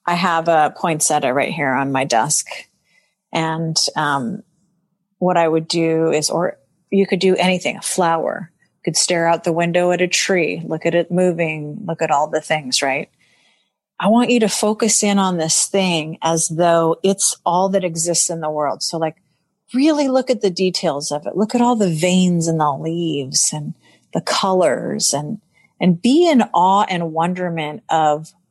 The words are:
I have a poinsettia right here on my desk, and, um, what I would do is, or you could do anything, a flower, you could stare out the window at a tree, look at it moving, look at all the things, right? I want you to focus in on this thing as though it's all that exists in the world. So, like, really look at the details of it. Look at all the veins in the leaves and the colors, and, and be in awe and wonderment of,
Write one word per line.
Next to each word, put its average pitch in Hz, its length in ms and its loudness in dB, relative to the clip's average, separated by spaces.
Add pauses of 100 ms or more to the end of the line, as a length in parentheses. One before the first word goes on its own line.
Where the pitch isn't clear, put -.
I 175 80 0
have 170 340 0
a 156 280 4
poinsettia 151 560 0
right 135 200 0
here 143 200 -2
on 135 200 -2
my 131 120 0
desk, 117 420 0 (840)
and, 160 440 -4 (200)
um, 143 460 -2 (760)
what 180 180 2
I 170 100 4
would 160 220 0
do 160 420 0
is, 147 200 0
or - 280 -4 (320)
you 196 160 4
could 185 140 0
do 185 160 4
anything, 180 400 0
a - 60 -16
flower, - 680 -2
you - 320 -20
could 160 120 -2
stare 170 300 0
out 165 180 2
the 175 80 2
window 170 380 2
at 175 100 0
a 180 80 2
tree, 175 560 0
look 165 220 -6
at 165 80 0
it 170 160 0
moving, 165 760 -2
look 165 160 -6
at 156 80 0
all 151 180 2
the 156 120 -2
things, 143 420 -4
right? 139 260 -2 (880)
I 180 100 0
want 233 220 4
you 240 100 2
to 214 80 2
focus 214 540 0
in 202 160 2
on 185 200 2
this 160 280 -2
thing 170 560 -2
as 165 260 0
though 165 560 2
it's 196 320 0 (100)
all 185 240 2
that 190 140 0
exists 165 460 -2
in 165 100 -6
the 156 100 -4
world. 151 320 -4
So, - 160 -6
like, 160 180 -2 (560)
really 294 360 2
look 262 220 0
at 220 100 -2
the 196 100 2
details 175 600 -2
of 151 160 -4
it. - 100 -8
Look 214 180 0
at 240 60 2
all 240 160 2
the 202 160 2
veins 175 560 2
in 160 100 0
the 147 140 2
leaves 156 800 -2
and 151 220 -8 (380)
the 165 80 -2
colors, 143 960 0
and, 147 260 -6 (400)
and 175 220 2
be 320 260 4
in 262 140 6 (100)
awe 190 340 4
and 170 260 -4
wonderment 165 760 -4
of, 156 420 0 (200)